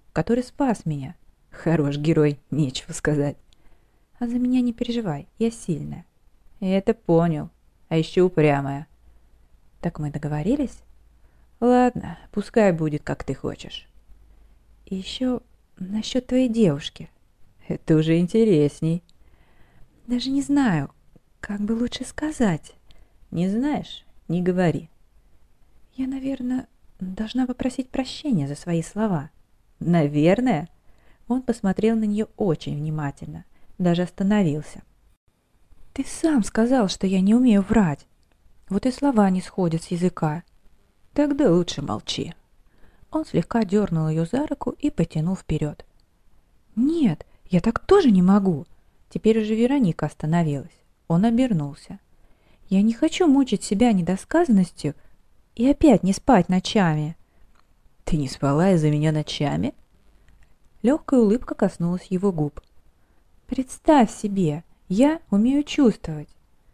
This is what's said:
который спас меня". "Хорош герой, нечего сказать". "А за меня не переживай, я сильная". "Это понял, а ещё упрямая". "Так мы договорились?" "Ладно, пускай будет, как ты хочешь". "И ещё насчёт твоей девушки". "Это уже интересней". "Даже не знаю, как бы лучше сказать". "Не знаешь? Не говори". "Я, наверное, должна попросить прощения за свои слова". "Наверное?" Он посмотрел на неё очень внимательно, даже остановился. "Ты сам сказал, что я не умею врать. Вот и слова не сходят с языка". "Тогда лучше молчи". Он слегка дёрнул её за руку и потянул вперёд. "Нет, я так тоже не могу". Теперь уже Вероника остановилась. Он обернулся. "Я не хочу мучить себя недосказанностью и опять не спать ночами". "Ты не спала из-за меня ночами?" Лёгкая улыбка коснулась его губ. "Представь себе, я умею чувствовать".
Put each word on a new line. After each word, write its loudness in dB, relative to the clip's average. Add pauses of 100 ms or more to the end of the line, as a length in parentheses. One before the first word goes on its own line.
(140)
который 0
спас -4
меня". -6 (360)
"Хорош -2
герой, 2 (120)
нечего -4
сказать". -2 (800)
"А -4
за -2
меня 2
не 0
переживай, -6 (120)
я 0
сильная". -8 (540)
"Это 0
понял, 0 (380)
а -2
ещё 2
упрямая". 0 (920)
"Так -6
мы -6
договорились?" -4 (800)
"Ладно, 2 (140)
пускай 2
будет, -4
как -8
ты -6
хочешь". -12 (960)
"И -10
ещё -4 (360)
насчёт -6
твоей 0
девушки". 0 (600)
"Это 0
уже 4
интересней". 2 (1080)
"Даже -4
не -2
знаю, 0 (480)
как -8
бы -2
лучше -4
сказать". -4 (560)
"Не -2
знаешь? -4 (220)
Не -2
говори". 0 (1080)
"Я, -6
наверное, -6 (320)
должна -4
попросить -6
прощения -2
за -8
свои -4
слова". -4 (480)
"Наверное?" 2 (580)
Он -2
посмотрел 0
на -2
неё -2 (100)
очень -2
внимательно, -8 (340)
даже 2
остановился. -2 (1080)
"Ты -8
сам 0
сказал, 2
что -4
я 2
не 4
умею 4
врать. 0 (640)
Вот -2
и 0
слова 2
не -2
сходят -4
с -16
языка". -2 (680)
"Тогда 2
лучше 0
молчи". -8 (760)
Он -4
слегка -2
дёрнул 0
её -2
за -4
руку -8
и -4
потянул -2
вперёд. -6 (920)
"Нет, 0 (240)
я 2
так -2
тоже 4
не 6
могу". 2 (420)
Теперь 2
уже -2
Вероника 0
остановилась. -4 (240)
Он 2
обернулся. -2 (680)
"Я 4
не 2
хочу 0
мучить 2
себя 2
недосказанностью 0 (600)
и 2
опять 6
не 2
спать 4
ночами". 0 (880)
"Ты 0
не -2
спала 0
из-за 4
меня 2
ночами?" -4 (1080)
Лёгкая 2
улыбка 2
коснулась -2
его 0
губ. -4 (840)
"Представь 2
себе, -2 (260)
я 2 (100)
умею 2
чувствовать". -2 (440)